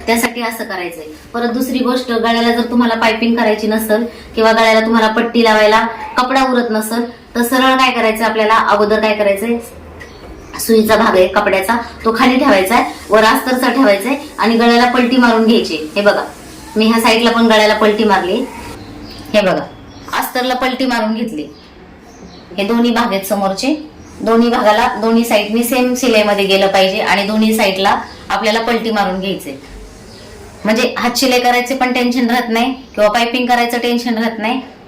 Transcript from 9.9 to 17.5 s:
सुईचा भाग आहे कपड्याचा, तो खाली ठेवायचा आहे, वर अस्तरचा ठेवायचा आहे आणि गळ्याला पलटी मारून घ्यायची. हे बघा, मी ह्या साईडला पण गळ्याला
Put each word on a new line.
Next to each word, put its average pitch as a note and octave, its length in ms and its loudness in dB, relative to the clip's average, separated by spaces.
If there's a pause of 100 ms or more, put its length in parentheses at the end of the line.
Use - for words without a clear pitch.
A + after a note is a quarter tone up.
सुईचा A3 360 4
भाग G#3+ 200 2
आहे F#3 120 6
कपड्याचा, G3 480 0 (280)
तो A3+ 140 0
खाली B3+ 180 4
ठेवायचा A3+ 380 2
आहे, C4+ 180 0 (180)
वर G#3+ 140 6
अस्तरचा B3+ 440 0
ठेवायचा A#3 400 2
आहे C#4 100 -2 (200)
आणि A3+ 180 2
गळ्याला A#3+ 340 4
पलटी B3 260 2
मारून A3+ 300 4
घ्यायची. F#3 300 2 (200)
हे G3+ 40 0
बघा, G3 240 2 (520)
मी A3 100 2
ह्या A3+ 140 2
साईडला A#3 300 2
पण A#3 160 2
गळ्याला G#3+ 280 4